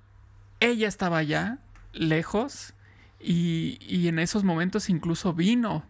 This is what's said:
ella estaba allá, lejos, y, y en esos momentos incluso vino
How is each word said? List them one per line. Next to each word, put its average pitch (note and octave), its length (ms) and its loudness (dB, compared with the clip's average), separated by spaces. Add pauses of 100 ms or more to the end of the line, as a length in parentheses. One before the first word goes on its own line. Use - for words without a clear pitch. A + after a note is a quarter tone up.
(600)
ella A3 280 2
estaba F3 320 0
allá, D#3+ 400 -2 (340)
lejos, E3 800 -2 (460)
y, E3+ 600 0
y F3+ 260 0
en E3 120 0
esos G3 240 0
momentos F#3 460 0
incluso E3+ 440 0
vino F#3+ 560 0